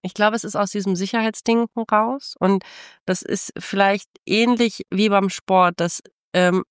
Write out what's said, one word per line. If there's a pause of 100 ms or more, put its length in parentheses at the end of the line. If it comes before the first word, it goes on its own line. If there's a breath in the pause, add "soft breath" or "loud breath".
Ich
glaube,
es
ist
aus
diesem
Sicherheitsdenken
raus
und (420 loud breath)
das
ist
vielleicht (160)
ähnlich
wie
beim
Sport,
dass, (340)
ähm,